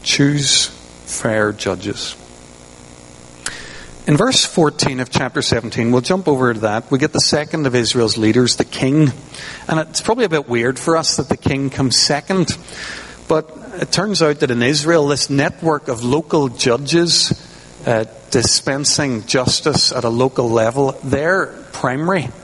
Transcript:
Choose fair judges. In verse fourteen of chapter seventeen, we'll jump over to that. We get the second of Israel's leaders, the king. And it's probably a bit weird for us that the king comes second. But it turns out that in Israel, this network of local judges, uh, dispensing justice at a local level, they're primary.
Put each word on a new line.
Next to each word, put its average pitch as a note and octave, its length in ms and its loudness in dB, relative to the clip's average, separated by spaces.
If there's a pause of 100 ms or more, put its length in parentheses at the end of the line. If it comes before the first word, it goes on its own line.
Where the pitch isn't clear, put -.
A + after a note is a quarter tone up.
Choose C#3+ 640 0 (400)
fair A2 460 0
judges. G2+ 640 -6 (1900)
In D3 120 4
verse A#3+ 280 4
fourteen C#3+ 540 2
of B2 120 -4
chapter - 320 -2
seventeen, A#2 500 0
we'll B2+ 80 6
jump F#3 260 0
over B2+ 260 2
to A2 80 -4
that. A2 300 -2
We C3+ 80 2
get D3+ 140 0
the - 80 0
second D3+ 460 0
of B2 80 0
Israel's A#2 440 2
leaders, A2+ 380 4
the - 80 -2
king. C#3+ 480 2 (560)
And D#3+ 100 0
it's D#3+ 220 -4
probably A#3 240 0
a F#3+ 40 0
bit D3+ 200 0
weird A#2+ 300 0
for E3 180 0
us - 220 0
that C#3 100 -4
the E3 80 0
king C#3 340 -2
comes C3 260 0
second. D#3 600 0 (720)
But D#3 280 0 (180)
it - 180 -4
turns F#3+ 280 0
out D3 200 2
that C3 100 2
in A#2 120 0
Israel, D3 440 4
this C#3+ 240 0
network D3 560 0
of A#2 160 -4
local C#3+ 460 2
judges, C#3+ 800 2 (560)
uh, A2+ 200 0 (240)
dispensing C3+ 960 0
justice - 680 0
at B2+ 100 -4
a A#2+ 60 0
local A#2+ 420 0
level, A#2+ 540 0
they're D3 420 0 (260)
primary. D3+ 560 -2 (160)